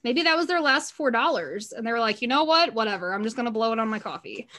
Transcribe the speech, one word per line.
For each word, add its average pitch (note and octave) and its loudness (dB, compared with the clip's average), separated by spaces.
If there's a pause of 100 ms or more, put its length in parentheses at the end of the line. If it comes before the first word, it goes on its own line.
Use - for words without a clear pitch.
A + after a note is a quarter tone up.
Maybe B3+ 0
that D#4+ 4
was E4+ 2
their F4 2
last C#4+ 2
four C#4 0
dollars A3 -2
and A3+ -8
they A#3 -2
were A#3 0
like, A3 0
"You A#3+ -2
know C#4+ 2
what? D#4+ 4
Whatever. G3 -2
I'm G3+ -4
just A3+ -4
gonna A#3+ -4
blow A3+ 0
it A3 -2
on A3+ 0
my G#3+ -4
coffee." - -12 (120)